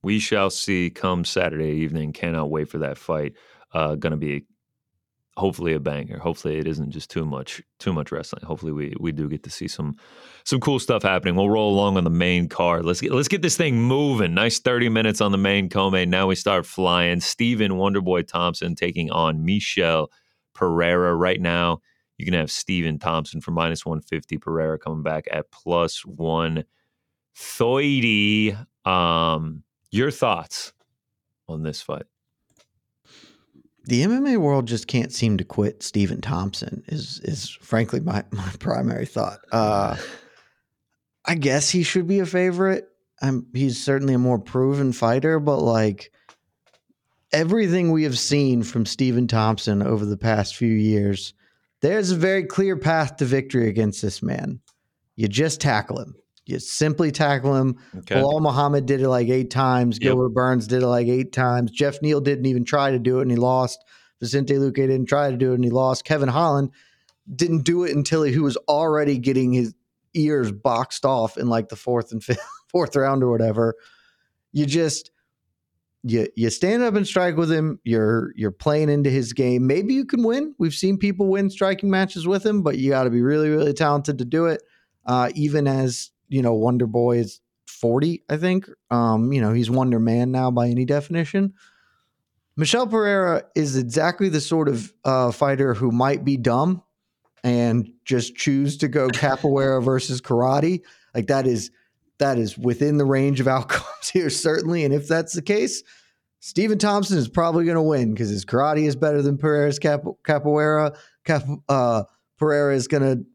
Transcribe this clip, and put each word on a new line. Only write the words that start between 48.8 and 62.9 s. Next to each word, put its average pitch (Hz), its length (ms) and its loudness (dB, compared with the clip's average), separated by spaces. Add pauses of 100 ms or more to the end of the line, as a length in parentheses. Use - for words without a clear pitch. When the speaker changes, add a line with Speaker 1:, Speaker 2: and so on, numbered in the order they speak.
Speaker 2:
Steven 123 400 0
Thompson 107 560 0
over 104 240 0
the 101 100 -2
past 107 400 0
few 117 160 0
years, 104 640 0 (480)
there's 185 280 0
a 180 60 2
very 185 280 0
clear 190 340 -2
path 151 380 0
to 139 100 -2
victory 131 420 0
against 107 320 0
this 101 220 -6
man. - 380 -6 (560)
You 110 120 0
just 139 320 -2
tackle 120 400 -2
him. - 140 -14 (320)
You - 120 -6
simply 151 520 0
tackle 139 460 0
him. 131 220 0 (180)
Speaker 1:
Okay. 135 200 -4
Speaker 2:
Bilal 143 240 2
Muhammad 143 440 2
did 131 160 0
it, 135 80 2
like, 123 200 2
eight 131 200 0
times. 123 480 2
Speaker 1:
Yep. 117 60 -8
Speaker 2:
Gilbert 127 320 2
Burns 127 320 2
did 127 160 0
it, 127 40 2
like, 120 200 2
eight 127 260 0
times. 123 380 0
Jeff 143 320 -2
Neal 151 180 2
didn't 135 240 0
even 123 220 0
try 139 240 2